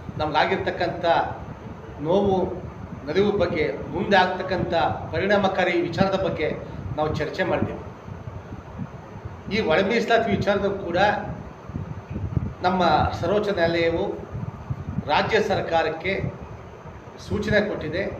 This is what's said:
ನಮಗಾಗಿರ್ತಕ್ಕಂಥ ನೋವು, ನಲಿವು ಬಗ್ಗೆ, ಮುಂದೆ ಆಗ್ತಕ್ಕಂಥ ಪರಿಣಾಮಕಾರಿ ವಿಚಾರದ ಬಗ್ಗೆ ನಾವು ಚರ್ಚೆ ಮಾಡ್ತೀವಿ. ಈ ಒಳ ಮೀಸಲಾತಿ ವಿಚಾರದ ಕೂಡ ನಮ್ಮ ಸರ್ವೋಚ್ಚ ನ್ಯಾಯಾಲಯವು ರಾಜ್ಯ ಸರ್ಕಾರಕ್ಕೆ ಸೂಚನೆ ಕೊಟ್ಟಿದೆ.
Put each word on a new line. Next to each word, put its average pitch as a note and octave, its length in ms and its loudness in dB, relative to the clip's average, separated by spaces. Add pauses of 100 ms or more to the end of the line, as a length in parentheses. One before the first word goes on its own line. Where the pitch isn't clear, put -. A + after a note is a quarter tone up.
(180)
ನಮಗಾಗಿರ್ತಕ್ಕಂಥ E3+ 880 0 (960)
ನೋವು, F#3+ 340 4 (720)
ನಲಿವು G3 240 4
ಬಗ್ಗೆ, D3+ 400 2 (200)
ಮುಂದೆ G3 260 4
ಆಗ್ತಕ್ಕಂಥ F3+ 560 2 (380)
ಪರಿಣಾಮಕಾರಿ F#3 680 2
ವಿಚಾರದ F#3+ 420 2
ಬಗ್ಗೆ D3+ 260 0 (480)
ನಾವು D3+ 180 0
ಚರ್ಚೆ D3 280 0
ಮಾಡ್ತೀವಿ. D3 360 0 (1800)
ಈ A3 60 2
ಒಳ D#3+ 200 4
ಮೀಸಲಾತಿ A3 500 4
ವಿಚಾರದ G3 360 2 (180)
ಕೂಡ E3+ 120 0 (1600)
ನಮ್ಮ F3+ 220 2 (380)
ಸರ್ವೋಚ್ಚ G3+ 280 2
ನ್ಯಾಯಾಲಯವು E3+ 540 2 (1040)
ರಾಜ್ಯ G3 340 4
ಸರ್ಕಾರಕ್ಕೆ E3 1000 0 (880)
ಸೂಚನೆ G#3 400 2
ಕೊಟ್ಟಿದೆ. E3 340 -4 (160)